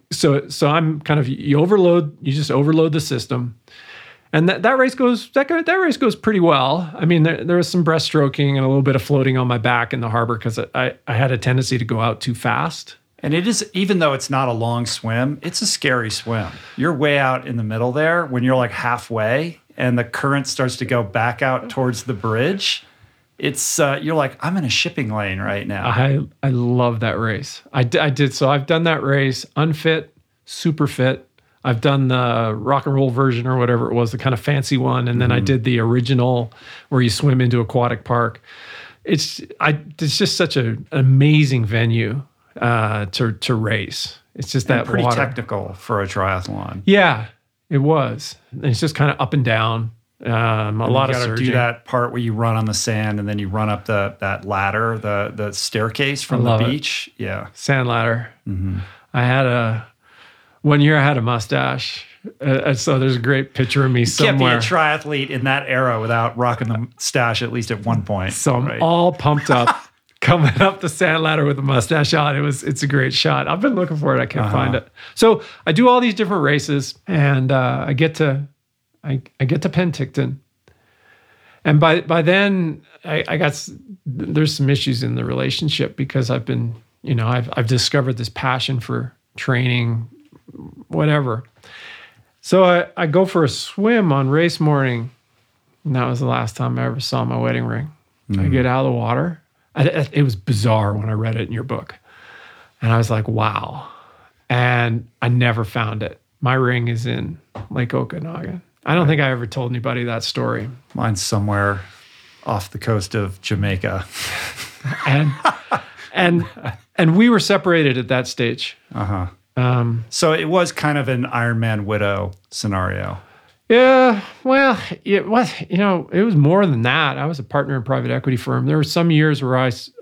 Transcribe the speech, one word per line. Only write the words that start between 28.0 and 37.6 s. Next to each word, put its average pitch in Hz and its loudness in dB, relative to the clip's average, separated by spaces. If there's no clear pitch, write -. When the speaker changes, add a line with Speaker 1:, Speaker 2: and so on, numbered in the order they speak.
Speaker 1:
did. 131 0
So 135 2
I've 139 0
done 165 2
that 160 0
race, 135 0
unfit, 156 0
super 151 -2
fit. 131 -2
I've 120 0
done 139 2
the 120 0
rock 131 -2
and 139 0
roll 135 2
version 123 0
or 127 2
whatever 120 2
it - -2
was, 117 0
the 123 -6
kind 131 0
of 113 0
fancy 139 0
one. 123 0
And 120 0
then 123 4
I 120 2
Speaker 2:
Mm-hmm. 120 2
Speaker 1:
did 131 2
the 123 2
original 123 2
where 131 2
you 120 4
swim 127 2
into 120 2
Aquatic 120 0